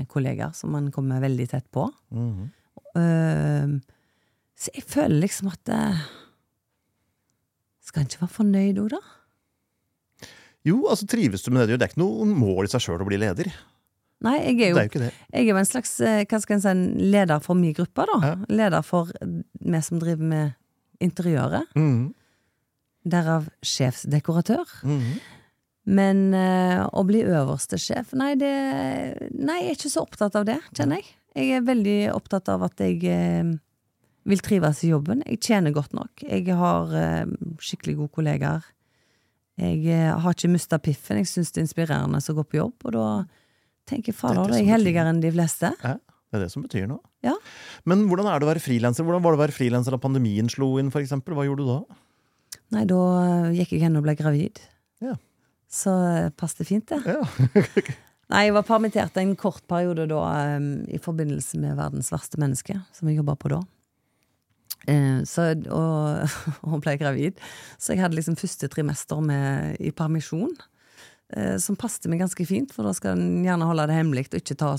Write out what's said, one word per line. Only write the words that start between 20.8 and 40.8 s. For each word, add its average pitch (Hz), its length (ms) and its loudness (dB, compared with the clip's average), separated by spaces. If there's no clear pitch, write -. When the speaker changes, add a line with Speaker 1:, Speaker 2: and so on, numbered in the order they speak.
Speaker 1:
interiøret. 170 720 0
Speaker 2:
Mhm. 143 380 2
Speaker 1:
Derav 165 400 0
sjefsdekoratør. 160 1000 0
Speaker 2:
Mhm. 139 340 -2
Speaker 1:
Men, 196 480 4
eh, 185 520 2
å - 180 -2
bli 208 200 4
øverste 147 560 0
sjef, - 320 -6
nei, 269 240 0
det, 269 960 -2
nei, 330 300 -4
jeg 359 80 -4
er 294 40 -2
ikke - 220 -6
så - 100 -2
opptatt 208 300 -2
av 208 100 2
det, 254 140 -2
kjenner 285 260 0
jeg. - 60 -20
Jeg 262 220 0
er 254 60 0
veldig 208 520 2
opptatt - 360 -2
av 185 120 0
at 185 140 -4
jeg, 180 280 0
eh, 170 520 2
vil 196 120 4
trives 170 460 2
i 170 60 4
jobben. 160 360 2
Jeg 226 140 -4
tjener 185 320 4
godt 147 220 -2
nok. - 160 -8
Jeg 196 260 -2
har, 175 480 2
eh, 165 300 0
skikkelig - 400 -6
gode 147 160 -4
kollegaer. 151 500 -2
Jeg, 170 300 -2
eh, 165 320 2
har 175 160 0
ikke 175 160 0
mistet 165 320 0